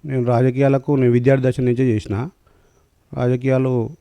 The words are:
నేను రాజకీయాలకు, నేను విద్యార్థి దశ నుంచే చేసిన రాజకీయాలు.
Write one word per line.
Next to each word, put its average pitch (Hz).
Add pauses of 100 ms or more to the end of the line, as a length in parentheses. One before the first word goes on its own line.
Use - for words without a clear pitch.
నేను 135
రాజకీయాలకు, 131
నేను 123
విద్యార్థి 131
దశ 123
నుంచే 123
చేసిన 110 (880)
రాజకీయాలు. 127 (100)